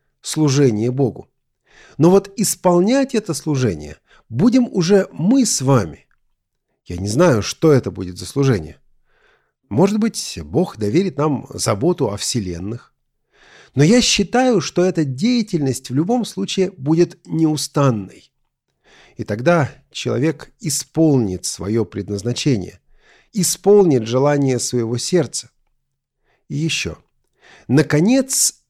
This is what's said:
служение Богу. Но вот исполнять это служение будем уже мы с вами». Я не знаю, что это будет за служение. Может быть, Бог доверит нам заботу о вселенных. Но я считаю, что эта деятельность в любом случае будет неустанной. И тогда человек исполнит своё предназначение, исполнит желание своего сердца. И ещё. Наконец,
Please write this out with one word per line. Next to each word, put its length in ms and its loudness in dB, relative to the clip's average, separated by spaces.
служение 680 0
Богу. 400 -4
Но 120 6
вот 280 2
исполнять 760 0
это 200 -4
служение 640 -4
будем 420 2
уже 400 2
мы 340 2
с 160 -4
вами». 460 0
Я 120 -10
не 100 -6
знаю, 340 2
что 300 0
это 200 2
будет 260 -10
за 80 -14
служение. 540 -2
Может 300 0
быть, 440 -6
Бог 340 -4
доверит 400 -2
нам 360 -2
заботу 560 -2
о 80 -8
вселенных. 800 -8
Но 80 4
я 180 6
считаю, 600 2
что 220 -2
эта 200 0
деятельность 840 -2
в 40 -8
любом 300 0
случае 480 -4
будет 540 0
неустанной. 1080 -2
И 60 -8
тогда 460 0
человек 680 -4
исполнит 840 0
своё 380 -2
предназначение, 960 -4
исполнит 720 4
желание 500 2
своего 400 -4
сердца. 540 -2
И 80 -8
ещё. 420 -4
Наконец, 1040 2